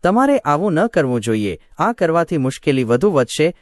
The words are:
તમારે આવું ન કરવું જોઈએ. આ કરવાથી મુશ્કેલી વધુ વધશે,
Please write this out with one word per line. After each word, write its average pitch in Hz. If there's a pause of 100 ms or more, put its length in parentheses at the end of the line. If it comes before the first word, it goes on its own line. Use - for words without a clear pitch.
તમારે 254
આવું 160
ન 185
કરવું 127
જોઈએ. 104 (160)
આ 208
કરવાથી 165
મુશ્કેલી 131
વધુ 123
વધશે, 151